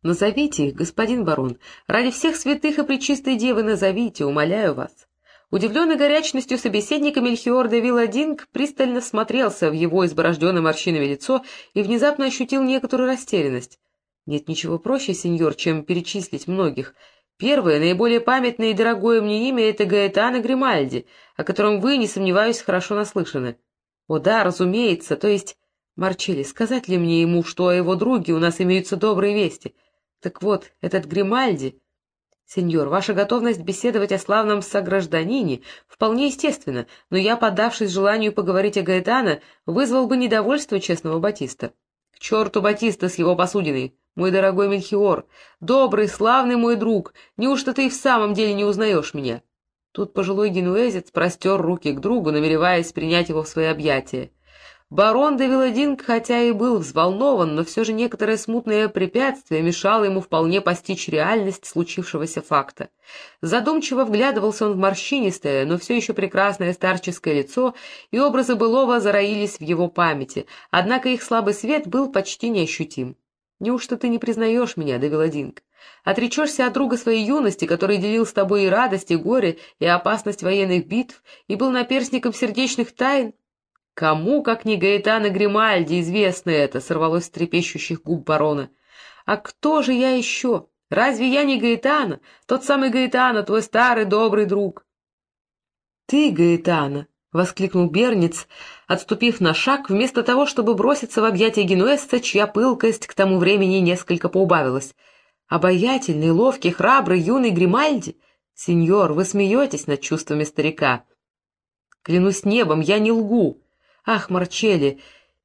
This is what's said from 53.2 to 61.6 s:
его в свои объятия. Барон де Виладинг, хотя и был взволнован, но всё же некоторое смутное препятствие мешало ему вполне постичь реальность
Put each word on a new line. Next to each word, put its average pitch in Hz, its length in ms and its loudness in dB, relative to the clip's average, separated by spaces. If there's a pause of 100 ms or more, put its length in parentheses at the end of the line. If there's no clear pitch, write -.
его 156 140 -2
в 156 60 -8
свои 160 180 -2
объятия. 147 640 -4 (600)
Барон 220 460 4
де 262 100 2
Виладинг, 262 560 0
хотя 240 380 0
и 240 100 4
был 226 280 0
взволнован, 175 760 0
но 160 80 0
всё 220 220 -2
же 220 80 -4
некоторое 220 460 -2
смутное 220 500 0
препятствие 214 720 -2
мешало 196 440 2
ему 190 180 0
вполне 170 400 0
постичь 180 460 -4
реальность 190 580 -2